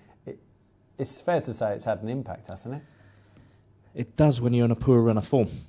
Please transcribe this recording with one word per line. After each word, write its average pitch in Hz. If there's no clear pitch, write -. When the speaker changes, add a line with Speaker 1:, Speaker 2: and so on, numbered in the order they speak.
Speaker 1:
it, -
it's -
fair 175
to 123
say 107
it's 92
had 104
an 107
impact, 127
hasn't 110
it? 147
Speaker 2:
It -
does 139
when 120
you're 120
on 117
a 117
poor 123
run 113
of 104
form, 117